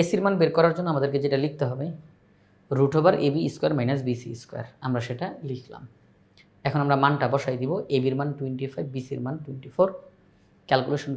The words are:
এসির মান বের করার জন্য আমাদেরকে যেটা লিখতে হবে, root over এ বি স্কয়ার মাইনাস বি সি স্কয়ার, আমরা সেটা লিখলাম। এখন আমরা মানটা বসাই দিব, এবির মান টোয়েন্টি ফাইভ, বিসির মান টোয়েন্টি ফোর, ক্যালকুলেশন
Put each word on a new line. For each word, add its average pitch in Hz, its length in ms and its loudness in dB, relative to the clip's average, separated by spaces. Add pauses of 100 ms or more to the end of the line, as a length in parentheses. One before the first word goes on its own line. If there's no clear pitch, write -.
এসির 185 240 2
মান 196 160 4
বের 160 160 4
করার 165 200 6
জন্য 180 180 -2
আমাদেরকে 139 300 2
যেটা 139 200 2
লিখতে 147 260 -4
হবে, 135 160 -6 (840)
root 139 280 4
over 170 160 6 (120)
এ - 80 4
বি 160 60 0 (140)
স্কয়ার 151 240 0
মাইনাস 131 280 0
বি 123 140 0
সি 117 100 -12 (120)
স্কয়ার, 120 240 -10 (200)
আমরা 123 220 0
সেটা 127 180 -6 (240)
লিখলাম। - 320 -12 (840)
এখন 139 180 0
আমরা 143 200 4
মানটা 139 280 4
বসাই 135 300 0
দিব, 135 100 -2 (240)
এবির 131 220 2
মান 143 100 -2 (100)
টোয়েন্টি 135 340 -6
ফাইভ, 165 120 -6 (100)
বিসির 127 320 -8
মান 139 80 -6 (100)
টোয়েন্টি 131 300 -14
ফোর, 190 140 4 (800)
ক্যালকুলেশন 135 480 2